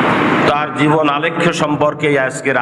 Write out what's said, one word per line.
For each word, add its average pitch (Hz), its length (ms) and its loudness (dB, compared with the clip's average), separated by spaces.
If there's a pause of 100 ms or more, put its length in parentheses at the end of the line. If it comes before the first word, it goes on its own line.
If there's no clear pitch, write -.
(500)
তার 147 180 0 (120)
জীবন 151 260 2 (120)
আলেখ্য 170 320 0 (120)
সম্পর্কে 151 460 0 (200)
আজকের 131 340 -2